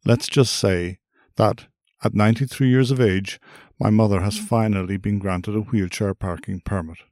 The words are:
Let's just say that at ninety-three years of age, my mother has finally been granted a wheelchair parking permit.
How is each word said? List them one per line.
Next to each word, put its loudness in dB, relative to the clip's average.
Let's 2
just 2
say -2
that 0
at -2
ninety-three 2
years 4
of -2
age, 0
my 2
mother 4
has -2
finally -2
been -2
granted -4
a 0
wheelchair -2
parking -8
permit. -6